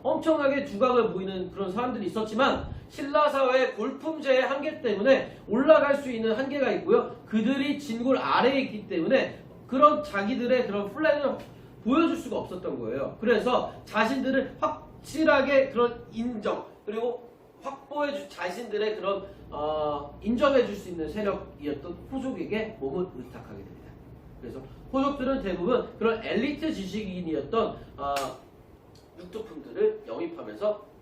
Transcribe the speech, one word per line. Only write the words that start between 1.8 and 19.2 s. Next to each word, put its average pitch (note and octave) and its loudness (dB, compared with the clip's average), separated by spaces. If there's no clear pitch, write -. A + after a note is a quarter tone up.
있었지만, A3 0
신라 D4 2
사회의 C4 4
골품제의 C4+ 0
한계 C#4 -2
때문에 A3 2
올라갈 C#4+ 8
수 B3+ -6
있는 A3 0
한계가 C4 0
있고요. - 2
그들이 C4+ 0
진골 A#3 0
아래에 G3 2
있기 - -8
때문에 F#3+ 0
그런 D4 6
자기들의 A#3+ 0
그런 G3+ -4
플랜을 D4 2
보여줄 D4+ 4
수가 G3+ -6
없었던 D#3+ -8
거예요. B2 -6
그래서 A#3 2
자신들을 C4 0
확실하게 C#4+ 2
그런 A#3 0
인정, G#3+ -4
그리고 A3 -4
확보해줄 C#4 -4
자신들의 G#3 -4
그런, F#3+ -2